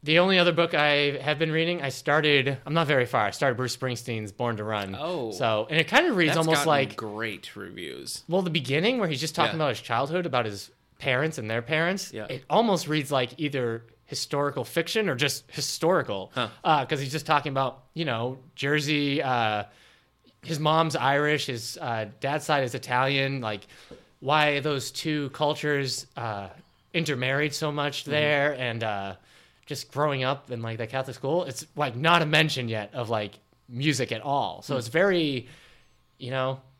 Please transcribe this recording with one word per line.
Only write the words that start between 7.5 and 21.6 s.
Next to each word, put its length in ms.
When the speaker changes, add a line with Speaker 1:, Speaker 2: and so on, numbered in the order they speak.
Speaker 2:
reviews. 720
Speaker 1:
Well, 120
the 100
beginning 480
where 100
he's 120
just 140
talking 240
Speaker 2:
Yeah. 60
Speaker 1:
about 60
his 120
childhood, 420
about 220
his 240
parents 380
and 140
their 100
parents, 540
Speaker 2:
Yeah. 160
Speaker 1:
it 180
almost 400
reads 240
like 240
either 480
historical 580
fiction 460
or 40
just 360
historical. 840
Speaker 2:
Huh. 140
Speaker 1:
Uh, 220
'cause 140
he's 120
just 140
talking 260
about, 320
you 120
know, 320
Jersey, 680
uh, 420
his 160
mom's 380
Irish, 500
his, 360